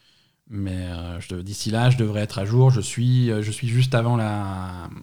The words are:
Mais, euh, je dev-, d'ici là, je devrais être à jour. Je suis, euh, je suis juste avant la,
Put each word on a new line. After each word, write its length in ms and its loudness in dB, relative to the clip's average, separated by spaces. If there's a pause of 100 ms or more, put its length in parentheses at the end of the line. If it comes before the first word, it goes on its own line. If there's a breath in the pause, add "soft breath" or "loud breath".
(500 loud breath)
Mais, 220 -4
euh, 480 -8
je 100 -14
dev-, 140 -8
d'ici 280 -6
là, 180 4
je 80 4
devrais 240 0
être 180 -6
à 60 -2
jour. 260 6
Je 100 2
suis, 500 2
euh, 100 0
je 100 -4
suis 160 -4
juste 280 2
avant 200 2
la, 720 -4 (140)